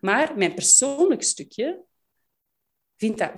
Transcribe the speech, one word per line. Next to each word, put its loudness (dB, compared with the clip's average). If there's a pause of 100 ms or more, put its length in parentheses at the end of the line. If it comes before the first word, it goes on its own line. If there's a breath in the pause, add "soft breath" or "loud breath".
Maar 0
mijn 0
persoonlijk 2
stukje -6 (1120)
vindt -4
dat -4